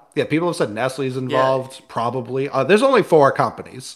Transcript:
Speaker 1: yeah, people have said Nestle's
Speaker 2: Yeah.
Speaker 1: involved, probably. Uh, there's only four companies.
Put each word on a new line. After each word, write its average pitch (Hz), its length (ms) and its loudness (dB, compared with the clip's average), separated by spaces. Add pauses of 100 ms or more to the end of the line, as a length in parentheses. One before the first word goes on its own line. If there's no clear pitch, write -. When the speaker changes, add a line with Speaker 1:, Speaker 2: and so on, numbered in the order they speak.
(160)
Speaker 1:
yeah, 131 100 0
people 160 220 -2
have 165 80 -4
said 123 160 -2
Nestle's 131 440 -4
Speaker 2:
Yeah. 131 60 -6
Speaker 1:
involved, 131 680 -2
probably. 123 640 -4
Uh, 135 140 0
there's 208 180 4
only 262 220 4
four 139 280 6
companies. - 640 -4